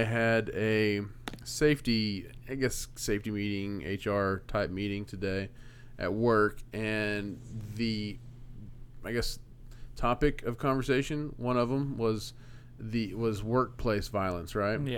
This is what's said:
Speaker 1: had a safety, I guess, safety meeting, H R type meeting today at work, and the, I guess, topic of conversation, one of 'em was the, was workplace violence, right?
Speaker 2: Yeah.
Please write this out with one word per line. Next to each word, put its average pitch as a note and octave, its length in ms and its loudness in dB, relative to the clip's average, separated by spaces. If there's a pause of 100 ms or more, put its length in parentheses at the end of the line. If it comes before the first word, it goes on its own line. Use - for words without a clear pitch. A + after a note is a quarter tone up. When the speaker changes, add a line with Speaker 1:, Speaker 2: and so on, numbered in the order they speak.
Speaker 1:
had A2+ 520 4
a G#2+ 460 4 (420)
safety, A2+ 840 2 (220)
I C3+ 60 -4
guess, C3 400 0
safety G#2 360 0
meeting, G2+ 540 -2
H G2 220 -2
R G2 400 2
type G2+ 220 0
meeting G2+ 360 -2
today F#2+ 440 -2 (500)
at F2+ 140 0
work, G#2+ 460 4 (140)
and G#2 680 -2 (360)
the, G#2+ 420 -2 (840)
I A2 80 -6
guess, - 280 -2 (560)
topic C3 480 2
of A#2+ 140 -2
conversation, C3+ 800 0
one B2 200 2
of A#2+ 140 4
'em C#3 260 0
was A2 360 0 (460)
the, A2 340 -2
was G#2+ 300 0
workplace A#2 640 2
violence, F#2 480 -2
right? G#2 260 2
Speaker 2:
Yeah. B2+ 160 0